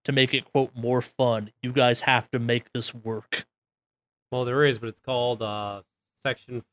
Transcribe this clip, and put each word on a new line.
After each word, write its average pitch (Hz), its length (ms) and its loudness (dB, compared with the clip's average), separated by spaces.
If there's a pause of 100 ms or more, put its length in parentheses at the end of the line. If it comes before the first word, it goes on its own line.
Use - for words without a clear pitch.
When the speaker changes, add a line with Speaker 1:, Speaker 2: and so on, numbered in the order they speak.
Speaker 1:
to 143 80 -2
make 131 220 4
it, 131 180 -4
quote, 135 220 0
"more 120 280 0
fun." 113 500 0 (100)
You 123 100 -4
guys 123 300 4
have 123 280 2
to 131 80 -2
make 117 340 -2
this - 220 -6
work. 113 520 -8 (840)
Speaker 2:
Well, 127 140 -2
there 127 200 2
is, 127 140 2
but 113 100 -10
it's 107 120 -12
called, 123 420 -2
uh, 104 400 -6 (400)
Section 123 400 -6 (100)